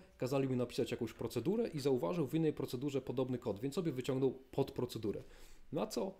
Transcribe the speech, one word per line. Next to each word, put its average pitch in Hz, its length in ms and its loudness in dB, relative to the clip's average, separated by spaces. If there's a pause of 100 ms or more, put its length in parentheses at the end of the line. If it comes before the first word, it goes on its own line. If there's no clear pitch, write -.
(180)
kazali 135 300 2
mu 131 80 2
napisać 123 360 0
jakąś 113 220 -2
procedurę 147 540 0
i 156 120 -6
zauważył 143 480 2
w 160 80 -2
innej 160 180 4
procedurze 131 480 -2
podobny 127 360 0
kod, 104 220 -2
więc 139 160 -2
sobie 165 160 0
wyciągnął 131 400 2 (200)
podprocedurę. 120 720 0 (480)
Na 185 160 0
co 196 320 -2